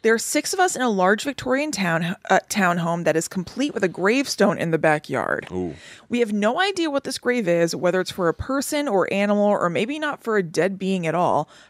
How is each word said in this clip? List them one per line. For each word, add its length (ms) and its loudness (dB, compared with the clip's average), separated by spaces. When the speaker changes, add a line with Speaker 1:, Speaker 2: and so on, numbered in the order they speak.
Speaker 1:
There 100 4
are 60 2
six 340 -2
of 60 -4
us 160 2
in 60 -4
a 80 2
large 340 2
Victorian 480 -2
town, 440 -2
uh, 100 6
townhome 560 0
that 100 2
is 120 -2
complete 460 -6
with 100 -2
a 40 0
gravestone 680 0
in 140 -2
the 80 0
backyard. 720 0
Speaker 2:
Ooh. 240 -6
Speaker 1:
We 100 0
have 140 0
no 260 0
idea 300 0
what 140 -2
this 160 -8
grave 280 0
is, 280 2
whether 260 0
it's 100 -4
for 160 -2
a 60 2
person 540 -4
or 260 2
animal, 320 2
or 240 2
maybe 300 -2
not 240 -6
for 140 0
a 60 2
dead 360 0
being 280 -2
at 80 0
all. 320 2